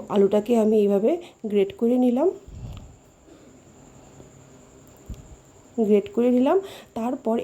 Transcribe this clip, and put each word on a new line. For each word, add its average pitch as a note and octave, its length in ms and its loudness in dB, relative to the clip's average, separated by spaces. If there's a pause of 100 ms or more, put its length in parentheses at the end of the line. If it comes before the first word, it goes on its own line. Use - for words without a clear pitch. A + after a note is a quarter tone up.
আলুটাকে G#3 480 2
আমি G#3+ 240 2
এইভাবে G3+ 300 2 (340)
গ্রেট G3 320 0
করে A#3+ 220 0
নিলাম, B3+ 300 2 (3500)
গ্রেট G#3 360 2
করে A#3+ 180 0
নিলাম। C4+ 280 2 (360)
তারপর A#3 500 -4